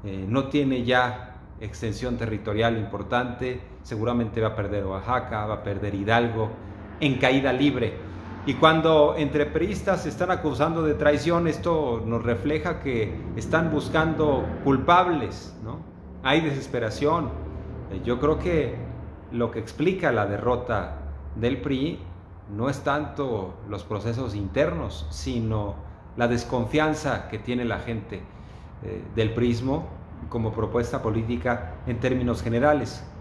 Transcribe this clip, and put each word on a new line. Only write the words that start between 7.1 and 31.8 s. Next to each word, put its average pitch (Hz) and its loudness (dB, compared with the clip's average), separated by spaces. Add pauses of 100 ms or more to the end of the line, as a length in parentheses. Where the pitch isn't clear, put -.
caída 135 4
libre. 127 2 (480)
Y 135 0
cuando 160 8
entre 147 2
priistas 180 0
se 160 -2
están 175 0
acusando 160 2
de 151 2
traición, 151 4
esto 147 0
nos 113 0
refleja 151 0
que 120 0 (220)
están 160 2
buscando 151 2 (180)
culpables, 143 4
¿no? 127 -8 (440)
Hay 147 4
desesperación. 139 0 (640)
Eh, 98 -6
yo 120 2
creo 147 4
que 147 0 (560)
lo 117 0
que 113 -4
explica 165 0
la 107 2
derrota 107 0 (380)
del 123 0
pri 139 -2 (560)
no 120 0
es 143 -4
tanto 139 -2 (140)
los 101 -6
procesos 113 -4
internos, 127 -2
sino 110 -2 (420)
la 120 4
desconfianza 131 0
que 107 -6
tiene 123 -2
la 104 -2
gente, 104 -6 (640)
eh, 98 -8 (120)
del 110 2
prismo 123 2 (400)
como 110 -2
propuesta 113 -2
política 117 -2 (120)